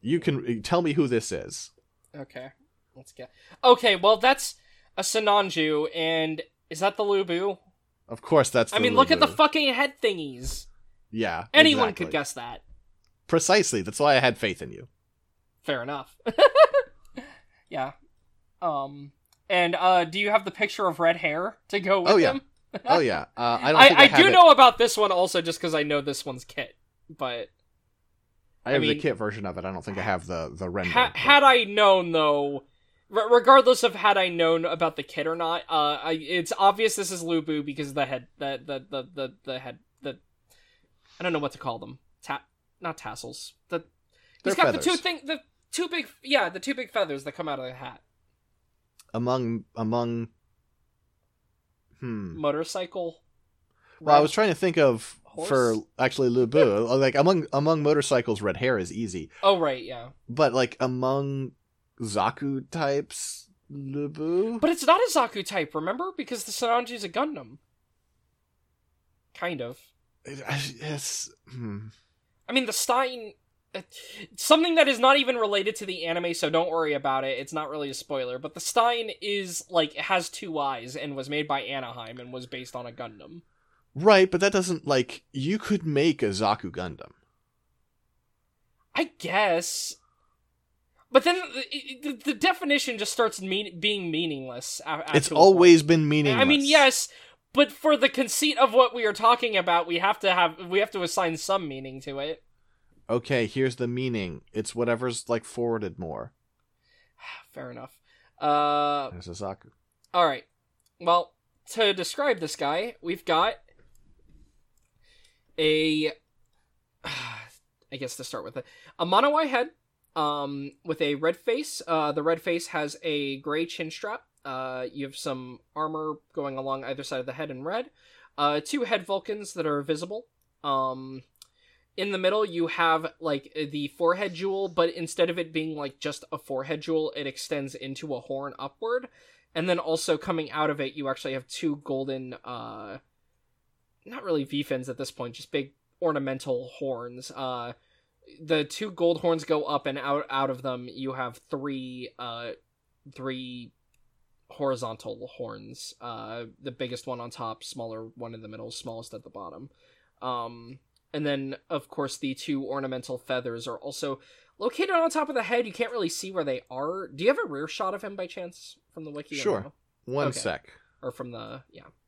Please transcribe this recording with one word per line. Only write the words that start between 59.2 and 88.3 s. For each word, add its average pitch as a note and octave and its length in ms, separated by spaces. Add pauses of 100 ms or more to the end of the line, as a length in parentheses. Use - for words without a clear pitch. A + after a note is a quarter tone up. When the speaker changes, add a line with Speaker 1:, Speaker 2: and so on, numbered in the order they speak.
Speaker 2:
Oh, G3 160
right, C#3 240
yeah. A#2 260 (200)
Speaker 1:
But, B2+ 240
like, B2+ 260
among C3+ 760 (500)
Zaku A#2+ 680
types, - 800 (220)
Lu C#3+ 400
Bu? F3 500
Speaker 2:
But D4+ 100
it's D4+ 160
not F4 140
a A#4 100
Zaku A#3 340
type, F3 300
remember? A3+ 420
Because B3 280
the G#3 80
Sinanju's A#3 520
a F#3+ 40
Gundam. E3+ 500 (1800)
Kind F3 280
of. A#2+ 160 (480)
Speaker 1:
It, C3+ 200
I, C#3 140 (200)
it's, D3+ 500 (200)
hmm. A2 380 (580)
Speaker 2:
I A3 60
mean, B3+ 140
the A3 80
Stein, B3+ 580 (420)
uh, G3 60 (560)
something E4 380
that D#4 120
is C4 120
not C4 180
even B3+ 200
related G#3 400
to G3+ 100
the F3+ 180
anime, E3+ 300
so D#3 160
don't E3 200
worry D#3+ 220
about C3+ 320
it. C3+ 140
It's C#3 160
not D3+ 160
really D3 180
a C3 60
spoiler, B2+ 440
but D3 140
the F3 80
Stein A#3 500 (120)
is, G3 480
like, E3 240
has F3 340
two E3 300
eyes C3 360
and C#3+ 220
was C3+ 140
made D3 180
by C#3 140
Anaheim A#2+ 580
and B2 120
was B2+ 140
based B2+ 300
on B2 100
a A#2+ 60
Gundam. A#2 480 (540)
Speaker 1:
Right, F#3+ 360
but F3+ 120
that G3 100
doesn't, F#3 340
like, C3+ 360 (100)
you D3+ 260
could G3 280
make D3+ 360
a A#2 40
Zaku G2+ 440
Gundam. - 420 (1800)